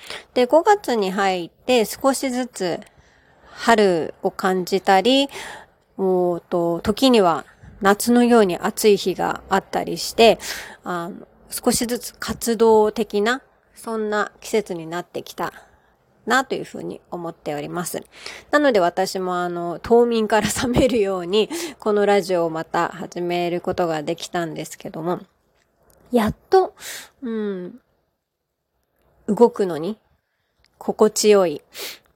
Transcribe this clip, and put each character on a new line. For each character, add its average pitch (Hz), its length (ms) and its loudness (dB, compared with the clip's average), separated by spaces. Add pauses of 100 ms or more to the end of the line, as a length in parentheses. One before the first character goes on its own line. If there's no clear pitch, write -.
(340)
で、 247 120 2
五 311 180 4
月 403 320 2
に 196 160 0
入 185 340 -2
っ - 40 -16
て 240 360 0
少 - 280 -2
し 269 160 -4
ず 247 180 -4
つ 175 320 -6 (640)
春 196 760 2
を 185 100 0
感 185 340 -2
じ 185 160 -2
た 190 200 4
り、 269 280 2 (680)
お 180 380 0
ー 170 60 -8
と、 170 400 -2
時 233 280 2
に 233 120 6
は 165 240 2 (360)
夏 202 300 2
の 240 140 4
よ 240 140 6
う 208 60 6
に 175 120 -2
暑 214 320 0
い 202 80 6
日 180 180 -4
が - 340 -4
あ 190 80 2
っ 190 120 -2
た - 140 -2
り 170 140 -6
し - 160 -8
て、 220 260 6 (440)
あ 175 260 -8
の、 - 180 -18 (220)
少 - 220 -2
し 233 160 -2
ず 240 120 -4
つ - 160 -14
活 - 420 -6
動 214 340 6
的 208 300 -4
な、 240 200 -2 (320)
そ 226 240 -10
ん 214 120 -4
な 208 220 -4 (100)
季 - 80 -16
節 208 260 -2
に 165 100 -10
な 170 140 -8
っ 175 60 -10
て - 180 -12
き - 100 -20
た 175 200 -6 (720)
な 254 180 0
と 220 120 -8
い 170 60 -6
う - 40 -12
ふ - 100 -16
う - 80 -12
に 175 160 -12 (100)
思 170 200 -10
っ 170 40 -12
て 147 220 -10
お 147 60 -8
り 156 80 -12
ま 170 160 -8
す。 - 180 -8 (480)
な 294 80 4
の 277 140 4
で、 196 80 4
私 185 360 0
も、 185 200 -4
あ 175 100 -2
の、 175 340 -6
冬 233 240 4
眠 226 220 0
か 214 140 2
ら 214 80 -4
覚 - 180 -4
め 254 200 2
る 240 120 0
よ 196 200 -2
う 175 60 -8
に、 196 240 0 (300)
こ 214 140 -2
の 208 120 2
ラ 202 160 4
ジ 180 140 -2
オ 170 120 2
を - 20 -4
ま 160 160 -6
た 170 240 -2
始 175 320 -10
め 175 280 -2
る 175 120 -4
こ 180 120 -4
と 180 140 0
が 156 160 -4
で 165 140 -6
き - 100 -12
た 175 160 -4
ん 156 100 -8
で 160 120 -10
す - 120 -16
け - 120 -16
ど 165 120 -12
も、 170 200 -4 (920)
や 220 160 2
っ - 80 -4 (140)
と、 381 260 2 (460)
う 233 100 -8
ん、 208 480 -8 (1500)
動 226 220 4
く 220 160 -4
の 165 120 -4
に 185 200 -6 (800)
心 214 320 2
地 214 200 0
よ 196 180 6
い、 147 140 -6 (540)